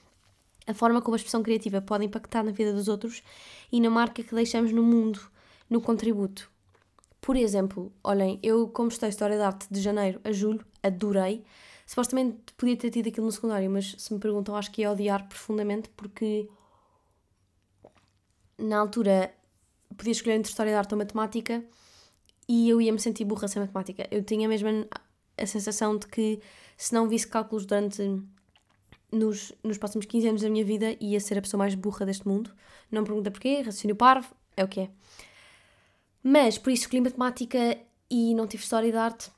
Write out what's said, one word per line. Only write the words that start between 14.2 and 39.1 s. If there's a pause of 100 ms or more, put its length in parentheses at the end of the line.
acho
que
ia
odiar
profundamente,
porque (2000)
na
altura (640)
podia
escolher
entre
História
da
Arte
ou
Matemática (840)
e
eu
ia
me
sentir
burra
sem
Matemática.
Eu
tinha
mesmo (500)
a
sensação
de
que (360)
se
não
visse
cálculos
durante, (1080)
nos, (100)
nos
próximos
quinze
anos
da
minha
vida,
ia
ser
a
pessoa
mais
burra
deste
mundo. (400)
Não
me
pergunta
porquê,
raciocínio
parvo, (240)
é
o
que
é. (1300)
Mas
por
isso
escolhi
Matemática (320)
e
não
tive
História
da
Arte.